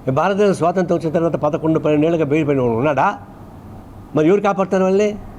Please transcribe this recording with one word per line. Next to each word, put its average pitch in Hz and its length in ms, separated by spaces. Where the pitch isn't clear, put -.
భారతదేశం 190 420
స్వాతంత్రం 170 440
వచ్చిన 151 160
తర్వాత 165 220
పదకొండు, 151 440
పన్నెండేళ్ళకి 151 440
బెయిల్ 151 240
పైన 143 120
ఉన్నాడా? 131 580
మరి 156 120
ఎవరు 202 140
కాపాడుతున్నారు 190 500
వాళ్ళని? 208 240